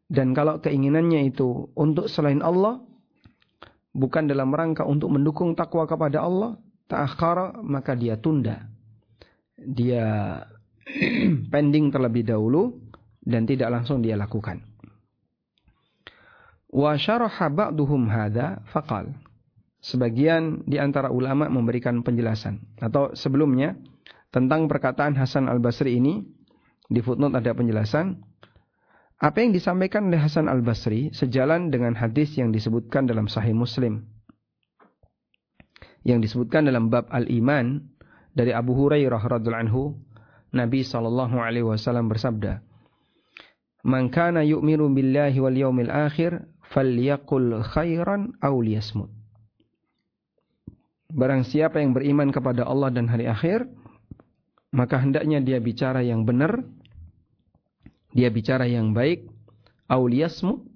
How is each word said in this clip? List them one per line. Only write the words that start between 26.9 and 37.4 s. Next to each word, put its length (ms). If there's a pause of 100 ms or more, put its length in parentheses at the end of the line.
footnote 400
ada 160
penjelasan. 640 (1000)
Apa 240
yang 80
disampaikan 560
oleh 120
Hasan 280
Al-Basri 640
sejalan 600
dengan 240
hadis 440
yang 160
disebutkan 520
dalam 200
Sahih 240
Muslim, 560 (2000)
yang 160
disebutkan 440
dalam 200
bab 240
Al-Iman 720 (560)